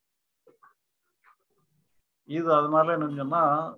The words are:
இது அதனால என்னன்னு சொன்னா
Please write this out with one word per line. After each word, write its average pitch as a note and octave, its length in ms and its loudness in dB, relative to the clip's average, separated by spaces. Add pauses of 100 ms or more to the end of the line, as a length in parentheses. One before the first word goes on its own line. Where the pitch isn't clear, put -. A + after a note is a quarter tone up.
(2250)
இது E3 260 -4
அதனால D#3 420 2
என்னன்னு D3 260 -4
சொன்னா D#3+ 220 0 (340)